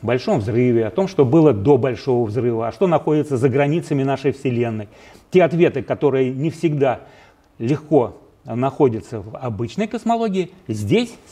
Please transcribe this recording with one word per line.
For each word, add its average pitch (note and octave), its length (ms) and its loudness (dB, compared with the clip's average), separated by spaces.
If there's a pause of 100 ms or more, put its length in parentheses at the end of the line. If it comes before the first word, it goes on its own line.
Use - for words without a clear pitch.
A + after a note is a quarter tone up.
Большом B2+ 360 -2
взрыве, A2+ 480 0
о G#2+ 40 -6
том, F#3+ 180 -2
что D3+ 160 2
было D3+ 280 6
до A2 240 4
Большого A#2+ 500 0
взрыва, A2+ 420 -2
а A2+ 40 -8
что - 140 0
находится D3+ 500 0
за B2 120 2
границами C#3+ 560 0
нашей C3+ 280 -2
Вселенной. A#2 560 -4 (420)
Те F#3 140 6
ответы, D#3+ 380 2
которые C3 480 0
не C3+ 200 -4
всегда C#3 500 -2 (580)
легко B2+ 600 0 (260)
находятся A#2+ 760 -2
в G#2+ 160 -14
обычной A#2 520 -6
космологии, A3+ 640 -2 (180)
здесь A#2+ 460 -2 (180)